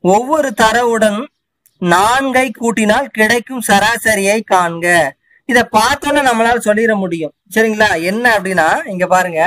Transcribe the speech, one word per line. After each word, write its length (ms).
ஒவ்வொரு 460
தரவுடன் 580
நான்கை 680
கூட்டினால் 560
கிடைக்கும் 640
சராசரியை 720
காண்க. 340
இத 240
பார்த்தோன்னா 500
நம்மளால 460
சொல்லிட 280
முடியும். 360
சரிங்களா? 340
என்ன 220
அப்படின்னா, 300
இங்க 200
பாருங்க. 400